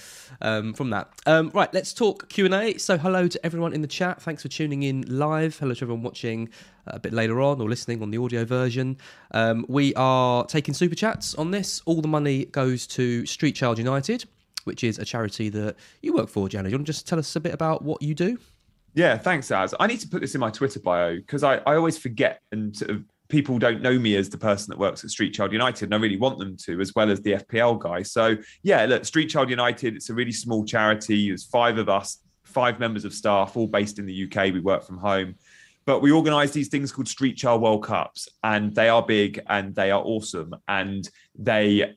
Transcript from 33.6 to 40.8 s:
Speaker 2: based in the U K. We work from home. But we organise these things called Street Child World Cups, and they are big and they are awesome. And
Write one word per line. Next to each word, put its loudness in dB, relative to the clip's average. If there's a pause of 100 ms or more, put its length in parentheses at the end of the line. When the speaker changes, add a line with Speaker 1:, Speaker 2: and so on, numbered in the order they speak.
Speaker 2:
based -2
in -10
the -8
U -6
K. 0
We -2
work 0
from -16
home. -2 (500)
But 2
we 6
organise 4
these -2
things -2
called -6
Street -2
Child 2
World 4
Cups, -4 (120)
and 0
they 4
are 6
big 2
and -2
they 2
are 2
awesome. -6 (120)
And -4 (320)